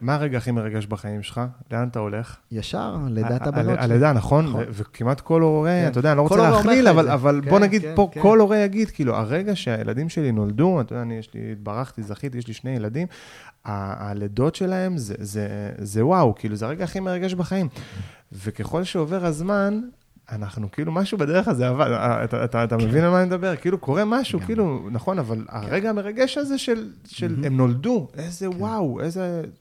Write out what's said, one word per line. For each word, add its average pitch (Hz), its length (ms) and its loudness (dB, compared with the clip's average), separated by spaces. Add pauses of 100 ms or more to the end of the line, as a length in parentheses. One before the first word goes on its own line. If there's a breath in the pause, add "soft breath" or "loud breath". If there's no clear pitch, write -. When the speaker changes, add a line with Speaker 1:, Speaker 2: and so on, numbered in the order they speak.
Speaker 1:
מה 131 140 0
הרגע 143 220 -2
הכי 120 140 -2
מרגש 110 340 -2
בחיים 104 380 -6
שלך? - 180 -8 (300)
לאן 117 160 -2
אתה 117 120 -6
הולך? 107 360 -6 (160)
Speaker 2:
ישר, 170 460 -6 (120)
לידת 117 320 -2
Speaker 1:
ה-, 143 80 -4
Speaker 2:
הבנות 143 300 0
Speaker 1:
ה-, - 40 -2
Speaker 2:
שלי. 117 100 2
Speaker 1:
הלידה, 139 200 6
נכון? 139 320 2
Speaker 2:
נכון. 127 160 -2
Speaker 1:
ו-, 120 100 -4
וכמעט 117 500 -4
כל 165 200 2
הורה, 156 280 2
Speaker 2:
כן. 175 220 2
Speaker 1:
אתה 123 80 0
יודע, 151 120 4
אני 143 60 4
לא 143 100 6
Speaker 2:
כל 180 80 4
Speaker 1:
רוצה 214 120 8
Speaker 2:
הורה 160 120 6
אומר 214 100 4
Speaker 1:
להכליל, 254 160 6
Speaker 2:
לך 202 60 10
את 160 40 6
Speaker 1:
אבל, 160 100 8
Speaker 2:
זה. 139 80 2
Speaker 1:
אבל 143 300 2
Speaker 2:
כן, 139 60 -2
Speaker 1:
בוא 190 100 8
נגיד 202 220 4
Speaker 2:
כן, 156 140 -6
Speaker 1:
פה, 196 160 4
Speaker 2:
כן. 151 100 -8
Speaker 1:
כל 220 180 8
הורה 208 180 6
יגיד, 208 320 2
כאילו, 123 260 0
הרגע 160 400 -2
שהילדים 113 540 -2
שלי 147 220 0
נולדו, 113 500 2
אתה 113 120 -6
יודע, 120 80 -6
אני, 117 120 -6
יש 110 200 -12
לי, 110 180 -10
התברכתי, 107 520 -8
זכיתי, 120 340 -10
יש 120 100 -8
לי 110 60 -12
שני 127 180 -10
ילדים, 123 360 -4 (580 loud breath)
ה-, 101 440 -8
הלידות 104 460 -2
שלהם, 185 420 -4
זה, 104 220 -8
זה, 104 280 -6 (300)
זה 104 280 0
וואו, 151 300 4
כאילו, 107 200 -6
זה 104 100 -6
הרגע 156 180 -6
הכי 180 160 -6
מרגש 185 340 -4
בחיים. 180 340 -2 (640 loud breath)
וככל 104 520 -6
שעובר 175 420 -2
הזמן, 196 560 0 (500)
אנחנו, 104 400 -6
כאילו, 156 200 -4
משהו 196 260 -2
בדרך 170 300 2
הזה, 127 220 2
אבל, 127 240 2
אה, 117 300 2
אתה, 113 200 -2
אתה, 117 200 0
אתה 113 140 0
מבין 117 260 4
על 175 60 4
מה 180 100 4
אני 185 80 4
מדבר? 180 280 -2
כאילו, 180 220 -2
קורה 160 280 0
משהו, 233 340 -2
Speaker 2:
גם. 185 60 -6
Speaker 1:
כאילו, 180 460 -2
נכון, 180 280 -2
אבל 113 180 -2
Speaker 2:
כן. 110 200 -10
Speaker 1:
הרגע 151 320 -2
המרגש 220 480 -2
הזה 277 200 -2
של, 220 320 -4 (180)
של 117 240 -4
Speaker 2:
מהמם. 131 140 -2
Speaker 1:
הם 131 120 0
נולדו, 135 500 2 (100)
איזה 170 340 -8
Speaker 2:
כן. 180 100 -8
Speaker 1:
וואו, 202 400 -2
איזה, 175 420 -4 (180)